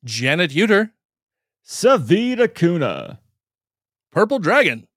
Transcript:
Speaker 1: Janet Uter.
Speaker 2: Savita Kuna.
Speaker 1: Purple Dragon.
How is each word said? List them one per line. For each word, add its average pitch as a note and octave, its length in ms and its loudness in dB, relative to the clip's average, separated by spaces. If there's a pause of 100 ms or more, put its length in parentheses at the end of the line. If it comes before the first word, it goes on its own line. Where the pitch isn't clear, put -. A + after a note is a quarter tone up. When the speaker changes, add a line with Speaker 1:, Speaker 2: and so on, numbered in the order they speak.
Speaker 1:
Janet C3+ 480 -2
Uter. G3 400 2 (760)
Speaker 2:
Savita A3+ 880 0
Kuna. C3 680 -4 (920)
Speaker 1:
Purple A3+ 260 0
Dragon. F3 480 0 (100)